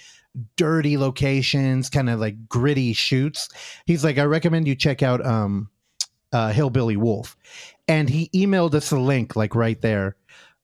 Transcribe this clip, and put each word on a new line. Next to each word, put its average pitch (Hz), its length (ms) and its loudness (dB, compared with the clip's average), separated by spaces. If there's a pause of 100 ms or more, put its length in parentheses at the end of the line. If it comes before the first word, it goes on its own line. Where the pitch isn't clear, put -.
(560)
dirty 156 420 2
locations, 135 920 0
kinda, 123 280 0
like, 107 300 -4
gritty 127 460 0
shoots," 139 560 -2 (360)
he's 160 180 0
like, 147 140 0
"I 143 60 2
recommend 160 440 0
you 135 80 0
check 139 280 0
out, 127 220 0
um, 104 440 0 (600)
uh, 110 220 0
Hillbilly 120 440 0
Wolf." 113 380 -2 (540)
And 156 200 2
he 160 240 0
emailed 190 400 2
us 147 180 0
a 147 80 2
link, 127 360 0
like, 107 200 -2
right 113 260 0
there. 101 340 0 (480)